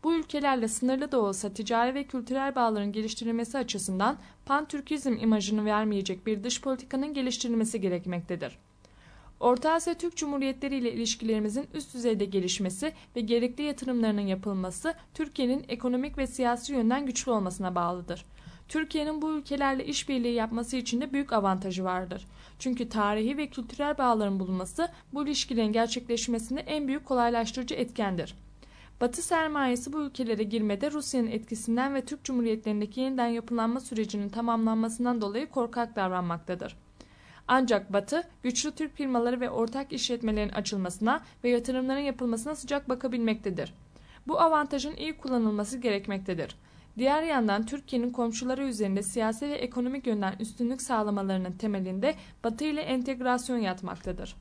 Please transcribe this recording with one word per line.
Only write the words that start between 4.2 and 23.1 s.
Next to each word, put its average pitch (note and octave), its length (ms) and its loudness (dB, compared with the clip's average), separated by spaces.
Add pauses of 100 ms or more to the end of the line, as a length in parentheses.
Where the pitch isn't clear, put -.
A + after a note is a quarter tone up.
pan-Türkizm C#4 760 0
imajını G#3+ 460 4
vermeyecek G#3 600 0
bir G#3+ 160 0
dış A#3 180 -4
politikanın C4+ 520 -2
geliştirilmesi A#3 680 0
gerekmektedir. F3 760 -2 (840)
Orta B3 320 4
Asya E4 220 2
Türk E4+ 220 -2
Cumhuriyetleri C#4 600 -2
ile A#3+ 180 0
ilişkilerimizin A3 800 0
üst D4+ 200 -8
düzeyde A#3 320 2
gelişmesi F#3+ 680 0 (220)
ve A#3+ 60 0
gerekli A#3 420 2
yatırımlarının B3 580 0
yapılması F#3+ 720 -2 (200)
Türkiye'nin C#4 540 0
ekonomik B3 500 -2
ve C4+ 100 0
siyasi A#3+ 460 0
yönden B3+ 320 2
güçlü B3+ 260 -2
olmasına F#3 440 0
bağlıdır. F3 500 -2 (420)
Türkiye'nin D#4 540 -2
bu D#4 100 0
ülkelerle C#4 540 0
işbirliği B3+ 480 0
yapması A#3 440 0
için B3 240 0
de C#4 120 -2
büyük C#4 200 0
avantajı F#3+ 500 2
vardır. F#3 440 -2 (320)
Çünkü B3 300 -2
tarihi A3 480 2